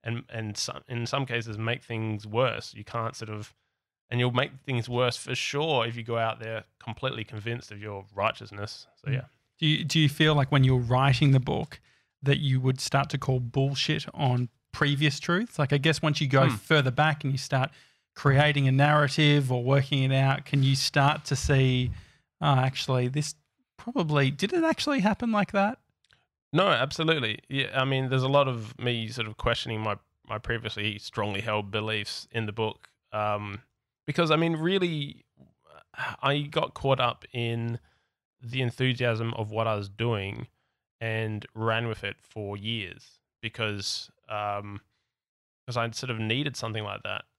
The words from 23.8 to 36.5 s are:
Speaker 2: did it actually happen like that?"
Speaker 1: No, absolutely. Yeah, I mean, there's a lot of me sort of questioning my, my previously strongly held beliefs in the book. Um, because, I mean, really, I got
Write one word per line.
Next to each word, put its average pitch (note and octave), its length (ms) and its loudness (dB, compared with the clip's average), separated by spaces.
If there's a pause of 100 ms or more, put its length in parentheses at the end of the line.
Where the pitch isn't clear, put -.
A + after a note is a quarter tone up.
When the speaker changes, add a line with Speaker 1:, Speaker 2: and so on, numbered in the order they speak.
Speaker 2:
did A#3 220 -4
it E4+ 100 2
actually D4+ 380 0
happen A3+ 300 0
like G#3 220 0
that?" G3+ 260 0 (760)
Speaker 1:
No, F#3 160 4
absolutely. C#3+ 760 0
Yeah, C3+ 320 -2
I C3 60 2
mean, C3 240 0
there's C3 140 2
a C3 60 0
lot C#3+ 180 6
of A#2 320 -6
me A#2+ 300 -2
sort A2+ 180 -6
of G#2+ 100 -12
questioning A2+ 440 -2
my, G#2+ 160 -2 (300)
my G#2+ 100 -6
previously G#2+ 600 -4
strongly G#2 420 -4
held G#2+ 300 -2
beliefs G#2+ 600 -4
in A2+ 140 -2
the G#2 80 -6
book. A2 360 -6 (240)
Um, G#2 480 -4 (440)
because, D#3+ 260 0
I D#3+ 40 6
mean, E3 220 2
really, E3 680 -2 (960)
I C#3+ 200 0
got D3 320 -2